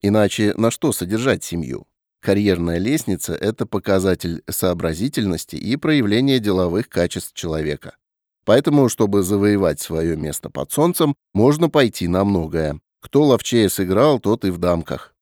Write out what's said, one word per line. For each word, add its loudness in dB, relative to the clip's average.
Иначе 2
на 0
что -2
содержать -2
семью? -8
Карьерная 0
лестница — -4
это -2
показатель -2
сообразительности -4
и -4
проявления 0
деловых -2
качеств -4
человека. -8
Поэтому, 4
чтобы 0
завоевать 2
своё -2
место -8
под -8
солнцем, 0
можно 4
пойти 0
на 2
многое. -2
Кто 0
ловчее 2
сыграл, 2
тот -2
и 2
в -6
дамках. -4